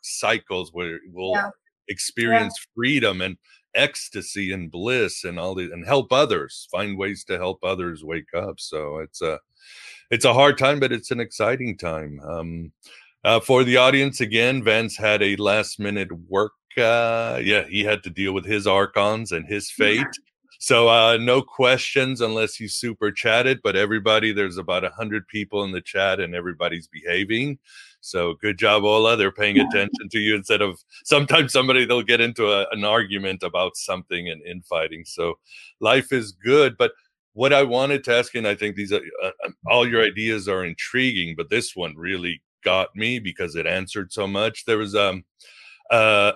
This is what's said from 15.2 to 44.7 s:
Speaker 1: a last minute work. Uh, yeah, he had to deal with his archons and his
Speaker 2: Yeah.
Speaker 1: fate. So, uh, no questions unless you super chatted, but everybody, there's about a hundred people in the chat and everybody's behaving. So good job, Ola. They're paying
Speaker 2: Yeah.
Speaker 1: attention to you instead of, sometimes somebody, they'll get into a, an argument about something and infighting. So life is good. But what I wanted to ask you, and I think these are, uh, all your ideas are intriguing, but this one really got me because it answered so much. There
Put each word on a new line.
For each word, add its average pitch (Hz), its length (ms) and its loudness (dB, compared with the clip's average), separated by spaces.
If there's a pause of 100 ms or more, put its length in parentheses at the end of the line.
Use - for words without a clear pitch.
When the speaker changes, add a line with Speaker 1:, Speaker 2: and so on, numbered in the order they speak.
Speaker 1:
a 101 140 2
last 104 420 0
minute 101 320 -4 (180)
work. 98 240 0 (240)
Uh, 117 680 2
yeah, 101 240 4
he 98 180 -2
had 104 180 0
to 92 80 -12
deal 95 240 -2
with 95 100 -4
his 101 220 -2
archons 101 640 2
and 80 140 -4
his 101 320 -8
Speaker 2:
Yeah. 110 80 4
Speaker 1:
fate. 117 320 0 (400)
So, 117 300 4
uh, 113 320 6
no 123 200 4
questions 131 800 0
unless 110 400 -2
you 110 80 -10
super 107 420 -4
chatted, 123 540 2
but 101 100 2
everybody, 107 580 2
there's 98 260 -2
about 90 260 -2
a 90 60 -2
hundred 107 380 -6
people 104 360 -4
in 95 80 -6
the 90 80 -6
chat 95 400 0
and 87 140 -6
everybody's 85 540 -6
behaving. 101 680 -4 (420)
So 87 340 -4
good 101 240 -4
job, 107 260 4
Ola. 110 320 4
They're 98 140 2
paying 104 260 0
Speaker 2:
Yeah. 98 120 4
Speaker 1:
attention 101 420 -4
to 113 80 -2
you 107 160 0
instead 101 260 0
of, 98 200 -2 (240)
sometimes 143 480 2
somebody, 127 320 4
they'll 120 180 2
get 117 180 2
into 117 320 0
a, 98 200 0
an 104 120 -4
argument 98 600 -2
about 90 320 -2
something 90 520 -8
and 80 160 -12
infighting. 82 600 -6
So 82 340 -6 (400)
life 123 340 0
is 110 200 -2
good. 120 440 4
But - 160 2 (420)
what 131 180 2
I 139 100 8
wanted 135 420 0
to 120 100 2
ask 120 200 0
you, 123 40 -6
and 110 100 -2
I 104 80 0
think 104 180 -4
these 98 180 -6
are, 101 80 2 (220)
uh, 95 80 -4 (400)
all 120 180 4
your 117 160 2
ideas 104 440 -2
are 92 160 0
intriguing, 90 720 -4
but 78 120 -6
this 110 280 -4
one 85 200 -8
really 87 460 -6 (220)
got 92 320 0
me 117 240 -4
because 87 360 -8
it 80 100 -4
answered 92 460 -6
so 101 140 -4
much. 104 380 -4
There 113 140 0